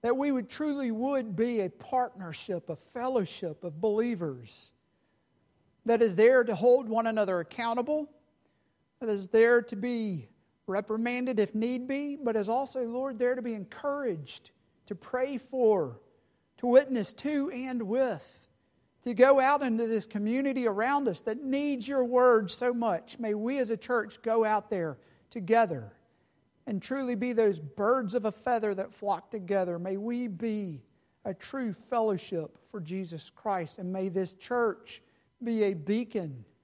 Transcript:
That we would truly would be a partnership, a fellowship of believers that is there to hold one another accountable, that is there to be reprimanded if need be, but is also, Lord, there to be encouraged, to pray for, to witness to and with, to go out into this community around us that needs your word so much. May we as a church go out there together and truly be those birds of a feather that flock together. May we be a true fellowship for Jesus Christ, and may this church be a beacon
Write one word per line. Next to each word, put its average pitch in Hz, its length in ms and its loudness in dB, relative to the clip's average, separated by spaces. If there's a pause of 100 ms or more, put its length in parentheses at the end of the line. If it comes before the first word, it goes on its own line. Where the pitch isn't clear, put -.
That 240 160 2
we 285 140 0
would 254 180 -2
truly 285 420 -4
would 226 440 -2
be 233 260 0
a 185 80 -2
partnership, 185 1000 -6
a 165 60 -6
fellowship 233 880 -4
of 165 160 -10
believers 185 920 -2 (1120)
that 233 160 4
is 214 140 2
there 240 280 8
to 220 120 -2
hold 240 340 4
one 226 180 0
another 208 320 0
accountable, 240 680 -4 (920)
that 233 100 -6
is 196 180 -2
there 233 340 8
to 240 140 -8
be 208 520 -4 (400)
reprimanded 226 720 -2
if 202 140 2
need 247 340 -2
be, 285 280 -4
but 247 200 -2
is 208 140 -2
also, 262 340 -2
Lord, 247 360 -4
there 247 160 2
to 247 80 -8
be 233 100 -4
encouraged, 214 960 -6 (380)
to 208 80 -8
pray 262 420 -4
for, 208 600 2 (580)
to - 80 -6
witness 247 480 6
to 285 380 -2
and 254 320 -6
with, 220 640 -2 (560)
to 240 100 -2
go 262 260 8
out 277 220 4
into 233 240 0
this 220 220 -2
community 247 580 -2
around 247 420 0
us 185 140 -4
that 233 220 -6
needs 277 440 -2
your 269 160 0
word 247 460 6
so 247 240 -2
much. 226 460 -4
May 220 160 -2
we 240 240 -2
as 247 100 -2
a 226 80 -2
church 220 460 -4
go 226 200 2
out 214 280 0
there 165 260 -2 (320)
together 175 640 0 (720)
and 202 160 -4
truly 262 320 -2
be 240 180 -2
those 214 280 4
birds 208 560 0
of 214 100 0
a 220 60 0
feather 220 420 -2
that 190 180 -6
flock 196 380 -4
together. 185 480 -2
May 190 200 -4
we 240 300 -4
be 196 540 -4 (440)
a 196 100 -4
true 247 380 -4
fellowship 196 840 -2 (120)
for 208 120 -10
Jesus 170 480 -8
Christ, - 480 -6
and 185 160 -6
may 190 160 -2
this 185 240 -2
church - 680 -4 (400)
be 226 200 2
a 196 100 2
beacon 175 720 -4 (180)